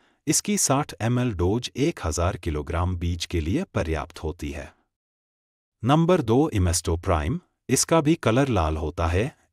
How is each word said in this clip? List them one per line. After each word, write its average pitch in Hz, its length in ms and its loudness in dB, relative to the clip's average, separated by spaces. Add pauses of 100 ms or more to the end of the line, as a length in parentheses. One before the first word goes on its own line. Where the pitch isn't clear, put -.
(280)
इसकी 196 300 0
साठ 143 440 0
एमएल 123 320 0
डोज 95 440 -2
एक 160 280 -2
हज़ार 87 320 -2
किलोग्राम 85 600 -4
बीज 87 280 -4
के 85 160 -2
लिए 107 220 -2 (100)
पर्याप्त 80 500 -6
होती 76 280 -8
है। 73 240 -14 (1080)
नंबर 165 380 6
दो, 123 340 4
imestoprime। 85 840 0 (320)
इसका 165 320 2
भी 147 140 2
कलर 131 320 2
लाल 80 300 0
होता 82 300 -4
है। 95 240 0 (220)